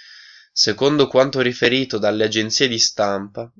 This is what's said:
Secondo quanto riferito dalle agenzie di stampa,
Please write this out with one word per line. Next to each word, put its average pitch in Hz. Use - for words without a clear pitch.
Secondo 139
quanto 135
riferito 123
dalle 107
agenzie 110
di 113
stampa, 101